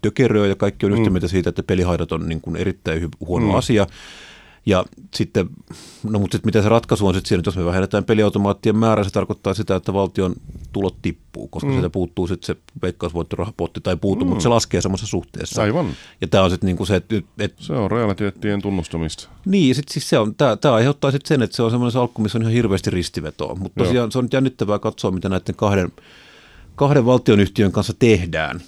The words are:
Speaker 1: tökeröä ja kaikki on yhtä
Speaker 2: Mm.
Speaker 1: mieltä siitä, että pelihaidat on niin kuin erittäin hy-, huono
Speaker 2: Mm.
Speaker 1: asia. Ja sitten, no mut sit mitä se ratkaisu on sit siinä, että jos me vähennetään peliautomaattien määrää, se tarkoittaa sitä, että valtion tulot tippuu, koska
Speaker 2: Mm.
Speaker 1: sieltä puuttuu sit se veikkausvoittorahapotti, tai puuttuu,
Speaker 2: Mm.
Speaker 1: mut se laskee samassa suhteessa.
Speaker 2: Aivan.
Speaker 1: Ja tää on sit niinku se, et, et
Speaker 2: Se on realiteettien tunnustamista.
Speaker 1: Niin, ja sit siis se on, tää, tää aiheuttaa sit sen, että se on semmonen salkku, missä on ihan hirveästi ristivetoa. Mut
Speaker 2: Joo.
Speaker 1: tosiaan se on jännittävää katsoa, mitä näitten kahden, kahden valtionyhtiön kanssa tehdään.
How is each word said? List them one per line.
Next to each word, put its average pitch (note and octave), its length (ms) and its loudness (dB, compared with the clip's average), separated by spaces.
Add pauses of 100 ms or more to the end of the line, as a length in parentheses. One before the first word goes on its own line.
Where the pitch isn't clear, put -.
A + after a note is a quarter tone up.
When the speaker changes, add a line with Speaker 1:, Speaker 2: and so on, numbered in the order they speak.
Speaker 1:
tökeröä G#2+ 460 2
ja G2 80 2
kaikki G2+ 300 -2
on G2+ 60 2
yhtä A2 180 2
Speaker 2:
Mm. - 40 2
Speaker 1:
mieltä F2+ 140 0
siitä, F2 220 0
että - 140 -6
pelihaidat F2+ 480 0
on D#2+ 180 -4
niin D#2+ 120 -6
kuin E2 140 -8
erittäin F2 460 -4
hy-, - 260 -8
huono A#2 200 0
Speaker 2:
Mm. G2 80 2
Speaker 1:
asia. A2 320 2 (800)
Ja F#2 180 2 (300)
sitten, G2 340 -2 (540)
no G#2+ 160 -2
mut G2 120 -2
sit G2+ 140 -2
mitä G#2+ 160 6
se G2+ 80 4
ratkaisu G2+ 380 2
on F#2 60 4
sit F#2 120 -2
siinä, G2 140 2
että E2+ 80 -2
jos F#2 100 -4
me F2 80 0
vähennetään F#2+ 380 0
peliautomaattien G#2 760 2
määrää, A2 260 2
se G2 60 -2
tarkoittaa G2 440 -2
sitä, F#2+ 220 -2
että F#2 180 -4
valtion F#2+ 420 0 (360)
tulot G2 300 -4
tippuu, - 460 -8
koska C#3+ 200 -8
Speaker 2:
Mm. C#3 60 0
Speaker 1:
sieltä B2+ 160 0
puuttuu F2+ 380 -4
sit F2+ 160 -6
se F2 120 -4 (260)
veikkausvoittorahapotti, E2+ 1000 -6
tai F2+ 160 -2
puuttuu, G2+ 300 0
Speaker 2:
Mm. - 60 0
Speaker 1:
mut G3 80 -2
se D3 80 2
laskee A2+ 320 2
samassa F#2+ 260 -2
suhteessa. - 540 -6
Speaker 2:
Aivan. A2+ 280 0 (320)
Speaker 1:
Ja F2 60 -4
tää F#2+ 160 4
on F#2 80 4
sit F#2 120 -2
niinku F#2 220 0
se, F#2+ 100 0
et, F2+ 100 0 (340)
et G#2 200 -4
Speaker 2:
Se - 140 -8
on G#2 180 -2
realiteettien G#2 680 -2
tunnustamista. E2+ 680 -6 (160)
Speaker 1:
Niin, F#3+ 240 4
ja B2+ 60 2
sit C#3+ 140 -4
siis - 200 -6
se D3 100 4
on, G#2+ 160 0
tää, B2+ 200 2
tää C#3 180 2
aiheuttaa C3+ 380 2
sit C3 140 -4
sen, C#3+ 160 2
että A2 140 -2
se A#2+ 80 0
on A2+ 80 2
semmonen A#2+ 200 0
salkku, A#2+ 300 -2
missä G#2+ 160 0
on A2+ 40 0
ihan A2+ 120 0
hirveästi G#2+ 360 2
ristivetoa. E2 680 -6
Mut F#2+ 200 -8
Speaker 2:
Joo. B2 100 2
Speaker 1:
tosiaan A#2 260 0
se B2+ 60 -4
on B2 160 -2
jännittävää B2+ 460 0
katsoa, G#2+ 320 -4
mitä F#2 180 -2
näitten F#2+ 260 -4
kahden, G2 360 2 (840)
kahden C#3+ 300 4
valtionyhtiön G#2+ 680 4
kanssa - 280 -2
tehdään. E2 680 2